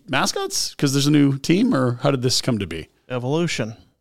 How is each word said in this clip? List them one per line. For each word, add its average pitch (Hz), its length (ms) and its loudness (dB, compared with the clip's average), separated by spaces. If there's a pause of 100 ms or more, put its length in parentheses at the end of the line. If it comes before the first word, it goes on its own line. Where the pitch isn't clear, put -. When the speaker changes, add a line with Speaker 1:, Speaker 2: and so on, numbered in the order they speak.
Speaker 1:
mascots 202 640 -2
'cause 139 180 0
there's 139 140 0
a 151 60 2
new 143 260 4
team, 196 380 2
or 123 260 0
how 143 80 0
did 127 140 -2
this 127 180 2
come 120 160 0
to 98 80 -2
be? 80 240 -10 (180)
Speaker 2:
Evolution. 127 680 -4 (260)